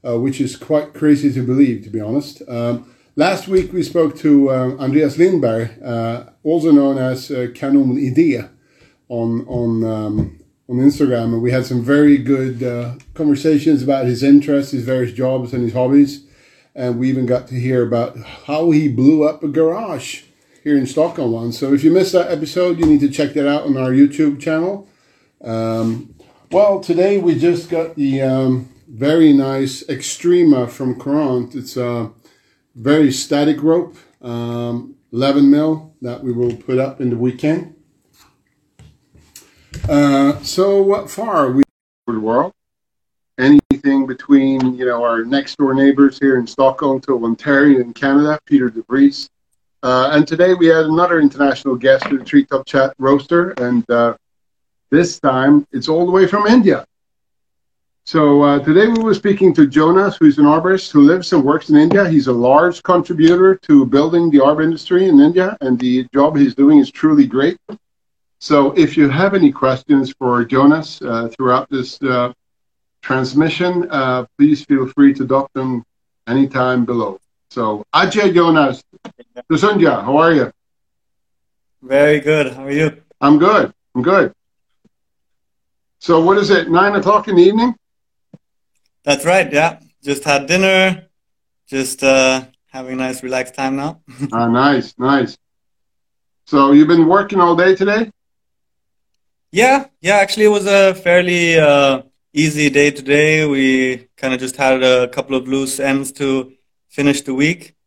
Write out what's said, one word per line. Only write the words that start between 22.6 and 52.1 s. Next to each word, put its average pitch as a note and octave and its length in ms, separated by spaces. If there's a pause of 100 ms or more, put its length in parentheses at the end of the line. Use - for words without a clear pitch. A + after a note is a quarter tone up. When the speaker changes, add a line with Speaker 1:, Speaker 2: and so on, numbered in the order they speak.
Speaker 1:
you E3 80
need D3 140
to C#3 80
check C#3+ 240
that C#3+ 160
out D3 160
on C#3 120
our B2+ 140
YouTube C#3+ 500
channel. F3 460 (560)
Um, A2+ 720 (380)
well, G3 260
today F#3+ 400
we E3+ 180
just E3+ 340
got E3 260
the, C3+ 260
um, C3 460 (180)
very D3 460
nice C3+ 520
Extrema D3 840
from B2+ 300
Courant. C#3 560
It's - 200
a A#2+ 340 (640)
very C#3+ 340
static C#3+ 520
rope, E3 340 (260)
um, A#2+ 720 (180)
eleven C#3 380
mil D#3 520
that B2 200
we C3 100
will A#2+ 220
put B2+ 240
up C3+ 220
in B2 100
the A#2+ 60
weekend. D3+ 580 (2250)
Uh, C#3+ 540
so G3 400
what G3 280
far F#3 400
we C3+ 120 (420)
for A#2 100
the A2 60
world? A#2+ 320 (840)
Anything C#3 680
between, C3 680
you B2+ 100
know, A#2+ 200
our A2+ 200
next C#3 340
door C3+ 140
neighbors C3+ 460
here C3+ 200
in A#2+ 80
Stockholm C3+ 560
to B2 220
Ontario C#3 560
in A#2+ 140
Canada, D3 500
Peter C3 240
de A2+ 140
Vries. C#3 480 (500)
Uh, B2+ 320
and D3 140
today F3+ 280
we F3 120
had D#3+ 200
another E3 340
international C#3 560
guest C3+ 300
to C#3 120